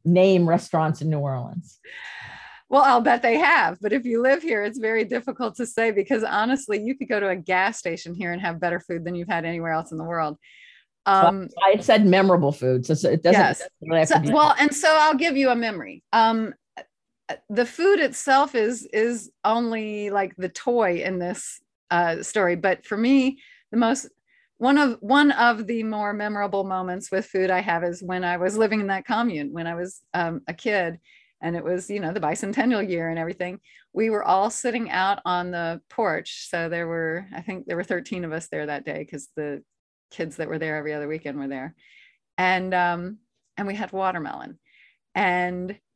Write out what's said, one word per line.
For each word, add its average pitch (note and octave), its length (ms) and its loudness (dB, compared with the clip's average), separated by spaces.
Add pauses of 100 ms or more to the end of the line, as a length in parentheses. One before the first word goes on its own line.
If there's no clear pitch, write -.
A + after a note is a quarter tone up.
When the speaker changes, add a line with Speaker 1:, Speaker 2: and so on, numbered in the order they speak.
Speaker 1:
name F3+ 420 6
restaurants D#3+ 540 0
in D#3 80 -2
New D3+ 100 0
Orleans. C3+ 600 -8 (920)
Speaker 2:
Well, C4 120 6
I'll B3+ 200 6
bet A#3+ 200 4
they A#3 160 4
have. C#4 440 4
But G3+ 100 -2
if A#3+ 140 0
you A#3 160 0
live C4+ 200 4
here, A#3+ 220 -2
it's G#3+ 160 -6
very A3 240 0
difficult A#3 540 -6
to A#3+ 80 -6
say, A3+ 260 0
because G#3 320 0
honestly, A3 580 0
you A#3+ 140 -4
could C4+ 140 -10
go G#3+ 100 0
to G3+ 80 -2
a F#3 80 0
gas F#3 420 0
station E3+ 380 -8
here F3 160 -6
and F3 100 -6
have E3+ 200 -6
better F3 180 -2
food E3+ 240 -8
than F3 120 -6
you've E3+ 120 -8
had E3+ 160 -2
anywhere E3 280 -4
else D#3+ 200 -4
in D#3+ 60 -10
the D#3+ 80 -8
world. E3 320 -4 (680)
Speaker 1:
Well, F#3+ 220 6
Speaker 2:
Um, F#3+ 220 0 (120)
Speaker 1:
I G3 180 6
said G#3+ 260 6
memorable F3+ 480 6
food, B2+ 320 0
so, - 80 2
so - 160 2
it D#3+ 120 2
doesn't F#3+ 200 6
Speaker 2:
Yes. - 260 0 (140)
Speaker 1:
really D#3+ 180 0
have D#3+ 80 4
Speaker 2:
So, D#4 80 4
Speaker 1:
to B3+ 60 4
be C#3+ 80 0
Speaker 2:
well, D4+ 280 6
and C#4+ 160 2
so E4 160 0
I'll D#4 260 6
give D4 200 0
you C4+ 140 4
a B3 60 4
memory. G#3 480 -6 (100)
Um, A3+ 400 2 (960)
the A3+ 160 0
food F#4 340 2
itself C#4 560 2
is, A3+ 380 -2
is A3 360 -2 (140)
only, A3 680 -2
like, G3 280 -2
the F3+ 120 -4
toy G3+ 540 0
in F#3 160 -4
this, F3+ 400 -8 (320)
uh, E3+ 320 0
story. F3+ 320 0
But F3 300 -2
for G#3+ 100 -6
me, C4 460 2 (300)
the G#3+ 60 -2
most, A#3 300 0 (500)
one C4+ 200 4
of, C#4 220 2
one C#4 320 4
of A3+ 360 2
the A3+ 160 -2
more G#3 280 -4
memorable G3+ 540 -2
moments F#3 440 -6
with F#3+ 160 -2
food F#3+ 240 0
I F3+ 120 2
have F3 220 -2
is F3 200 -4
when F3+ 220 -4
I F3 120 -2
was F#3 200 0
living G#3+ 240 2
in G3+ 60 -2
that F#3+ 180 -4
commune, G3+ 480 -2
when E3 140 -6
I E3+ 80 -6
was, F3+ 260 -10 (120)
um, E3+ 340 -2
a E3+ 60 -6
kid, F3 460 -2 (420)
and E3+ 140 -4
it E3+ 80 -6
was, F3+ 260 -4
you G3+ 120 -6
know, E3 100 -6
the G3+ 80 -4
bicentennial G3+ 680 -2
year E3+ 220 -4
and E3 80 -4
everything. F3 440 -8 (320)
We A3 160 0
were G#3+ 140 -2
all F#3+ 260 2
sitting A#3 420 -4
out F#3+ 320 0
on F3+ 280 -2
the E3+ 280 -6 (100)
porch. - 600 -4
So E3+ 180 -4
there E3+ 200 -4
were, E3 460 -6
I - 80 -12
think F#3 240 -12
there E3+ 120 -6
were F3 80 -4
thirteen F3+ 400 -6
of D#3+ 80 -8
us D#3+ 160 -8
there D3+ 160 -6
that D3 180 -8
day, D3+ 220 -8
'cause D3 320 -14
the D3 260 -8 (480)
kids D#3+ 240 -8
that D#3 140 -6
were D#3+ 100 -6
there D#3 160 -4
every D3+ 180 -6
other D3 140 -6
weekend D3+ 300 -8
were C#3 100 -8
there. C3+ 280 -10 (640)
And, F#3 360 0
um, F3+ 460 -2 (360)
and G3+ 100 -6
we G3 100 -6
had G#3 180 -8
watermelon. F#3 680 -6 (560)
And F3+ 640 -2 (160)